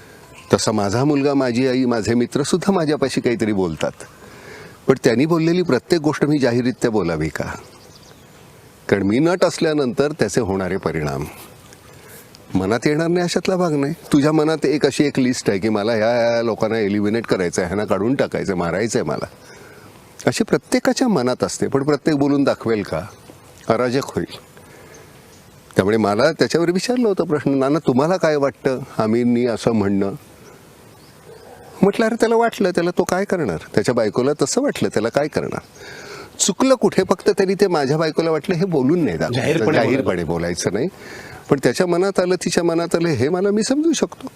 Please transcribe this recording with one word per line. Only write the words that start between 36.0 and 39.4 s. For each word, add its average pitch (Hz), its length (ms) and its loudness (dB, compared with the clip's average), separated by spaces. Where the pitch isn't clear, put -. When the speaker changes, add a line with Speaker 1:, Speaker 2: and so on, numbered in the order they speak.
Speaker 1:
चुकलं 262 360 2
कुठे? 190 340 2
फक्त 196 200 2
त्यांनी 196 240 2
ते 196 140 4
माझ्या 151 300 0
बायकोला 160 340 0
वाटलं 160 240 -2
हे 165 100 0
बोलून 160 340 2
नाही 107 180 0
दाखवायचं, 120 240 -2